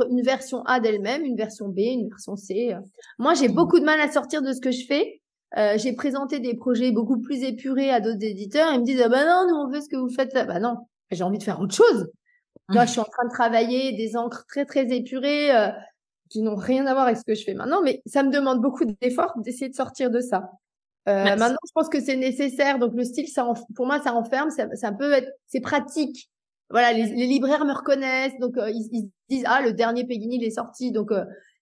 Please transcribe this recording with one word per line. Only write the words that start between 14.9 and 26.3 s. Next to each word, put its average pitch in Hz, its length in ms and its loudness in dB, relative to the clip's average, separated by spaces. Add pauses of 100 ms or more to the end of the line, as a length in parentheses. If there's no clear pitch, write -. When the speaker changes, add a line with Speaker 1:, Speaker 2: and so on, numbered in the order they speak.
Speaker 1:
épurées, 269 580 0
euh, 208 140 6 (600)
qui 214 100 -6
n'ont 214 160 0
rien 254 300 0
à 262 80 0
voir 269 100 4
avec 233 140 2
ce - 60 -14
que 220 100 0
je 214 100 -8
fais 196 100 -4
maintenant, 311 280 0
mais 269 240 0
ça 269 160 0
me 269 100 2
demande 269 300 2
beaucoup 254 240 0
d'efforts 247 480 -2 (100)
d'essayer 254 240 -8
de 262 60 -12
sortir 254 360 -2
de 233 100 0
ça. 220 300 -4 (560)
Euh, 196 180 2
Speaker 2:
Merci. 202 140 4
Speaker 1:
maintenant, 240 280 2
je - 80 -20
pense 311 160 2
que 294 100 0
c'est 262 160 -2
nécessaire. 269 600 0
Donc, 233 160 0
le 240 100 -2
style, 247 240 -6
ça 254 160 -2
enf-, 240 200 -2 (100)
pour 247 100 -2
moi, 277 180 0
ça 254 120 -2
enferme, 254 360 0
ça, 254 240 -4
ça 226 180 -4
peut 277 200 0
être, 262 160 2 (180)
c'est 262 140 -4
pratique. - 680 -4 (400)